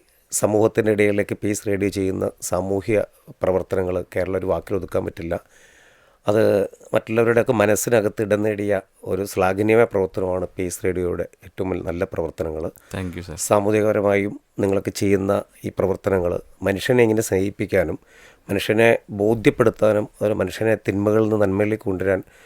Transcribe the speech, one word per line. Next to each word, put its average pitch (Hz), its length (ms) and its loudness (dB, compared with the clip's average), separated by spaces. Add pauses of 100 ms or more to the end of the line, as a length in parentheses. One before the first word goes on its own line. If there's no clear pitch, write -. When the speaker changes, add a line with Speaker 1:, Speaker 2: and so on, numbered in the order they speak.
(300)
Speaker 1:
സമൂഹത്തിൻ്റെ 107 600 2
ഇടയിലേക്ക് 104 520 0
പീസ് 104 220 -4
റേഡിയോ 101 220 0
ചെയ്യുന്ന 95 420 -2 (100)
സാമൂഹ്യ 98 640 -2 (380)
പ്രവർത്തനങ്ങൾ 92 640 0 (120)
കേരളം 92 200 -2
ഒരു 92 100 -2
വാക്കിൽ 90 300 -2
ഒതുക്കാൻ 95 280 -4
പറ്റില്ല. 85 360 -6 (880)
അത് 104 340 4 (320)
മറ്റുള്ളവരുടെയൊക്കെ 113 580 2
മനസ്സിനകത്ത് 107 680 2
ഇടം 104 200 0
നേടിയ 101 380 -2 (240)
ഒരു 98 200 -2
ശ്ലാഘനീയമായ 101 600 2
പ്രവർത്തനമാണ് 92 600 -2 (120)
പീസ് 92 260 -6
റേഡിയോയുടെ 87 440 -2 (160)
ഏറ്റവും 92 400 -6
നല്ല 85 200 -4
പ്രവർത്തനങ്ങൾ. 80 680 -6 (260)
Speaker 2:
Thank 92 200 -6
you, 87 100 -12
sir. 80 100 -12
Speaker 1:
സാമൂഹികപരമായും 104 1040 0 (180)
നിങ്ങളൊക്കെ 98 320 0
ചെയ്യുന്ന 98 520 0 (220)
ഈ - 40 -4
പ്രവർത്തനങ്ങൾ 92 720 -2 (220)
മനുഷ്യനെ 101 400 2
എങ്ങനെ 110 180 4
സ്നേഹിപ്പിക്കാനും 95 760 0 (520)
മനുഷ്യനെ 113 480 2 (120)
ബോധ്യപ്പെടുത്താനും, 110 920 2
അതുപോലെ 107 320 -4
മനുഷ്യനെ 101 400 0
തിന്മകളിൽ 104 540 2
നിന്ന് 107 140 2
നന്മയിലേക്ക് 104 420 0
കൊണ്ടുവരാൻ 95 380 -2 (240)